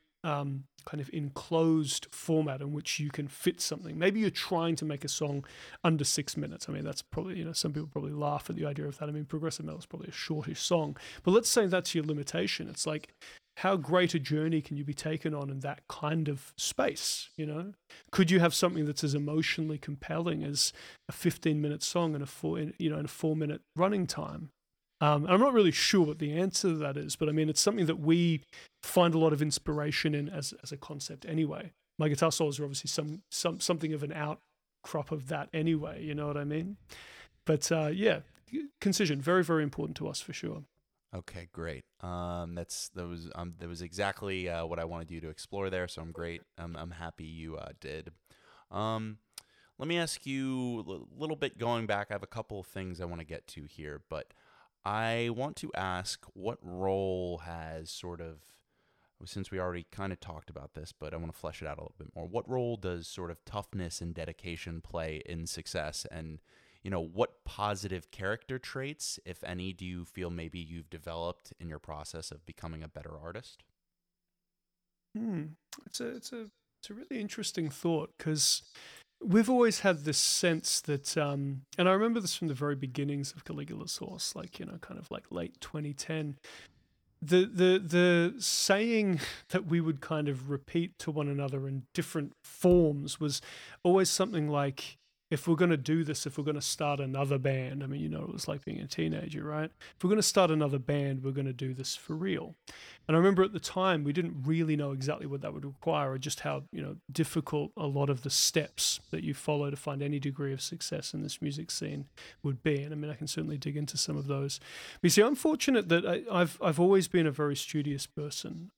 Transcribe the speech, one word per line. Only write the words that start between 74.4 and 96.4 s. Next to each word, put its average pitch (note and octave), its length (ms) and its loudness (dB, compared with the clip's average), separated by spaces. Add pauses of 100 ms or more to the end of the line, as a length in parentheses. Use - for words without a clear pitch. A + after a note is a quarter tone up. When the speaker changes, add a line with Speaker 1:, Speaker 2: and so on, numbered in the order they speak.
Speaker 1:
Hmm. G#3 260 -4 (420)
It's - 160 -12
a, A#3+ 60 -6
it's A#3+ 260 -12
a, A3+ 140 -12 (340)
it's - 80 -16
a G#3 40 -14
really B3 280 -8
interesting F#3+ 480 -4
thought, D#3 500 0
'cause - 440 2 (600)
we've G#3+ 260 6
always A#3+ 300 6
had E3+ 240 2
this D3 140 0
sense - 640 2
that, C#3+ 360 -2
um, C#3+ 440 0 (160)
and F3+ 100 6
I F#3+ 60 8
remember A3+ 260 4
this F#3 160 -2
from E3 140 -2
the C#3+ 40 -2
very C#3+ 220 -2
beginnings C#3 560 -2
of - 140 -18
Caligula's C#3+ 500 -8
Horse, - 400 -6
like, F3 240 -12
you F3 60 -10
know, E3+ 160 -10
kind - 180 -14
of, - 100 -16
like, - 220 -8
late - 300 -6
twenty D3 320 -8
ten. D3+ 420 -6 (880)
The, F3+ 240 6
the, F#3 340 6
the F3 600 6
saying G#3 840 4 (140)
<laughs> - 160 -18
that F#3+ 140 0
we E3+ 140 4
would D#3+ 220 0
kind D3+ 260 -2
of C3+ 220 -4
repeat D#3 500 -2
to - 120 -4
one D3 180 -2
another C#3 400 -2
in C3+ 140 -4 (100)
different D3+ 400 -4 (100)
forms D#3 800 6
was C#3+ 180 0 (420)
always F3+ 280 6
something F#3 400 2
like, C#3+ 480 -2 (340)
"If D#3 160 0
we're E3+ 80 6
gonna E3+ 220 6
do D#3 260 2
this, D3 240 -4
if - 100 -6
we're D3+ 60 -2